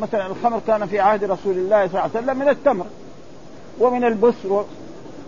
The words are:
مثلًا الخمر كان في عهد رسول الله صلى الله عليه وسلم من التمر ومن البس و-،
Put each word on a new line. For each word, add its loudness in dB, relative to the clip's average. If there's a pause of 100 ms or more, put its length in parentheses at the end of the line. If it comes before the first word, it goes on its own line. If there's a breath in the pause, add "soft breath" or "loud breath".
مثلًا -2
الخمر 0
كان 2
في 0
عهد 4
رسول 0
الله 4
صلى -
الله -2
عليه 0
وسلم -2
من 2
التمر 2 (960)
ومن 4
البس 2
و-، 2 (640)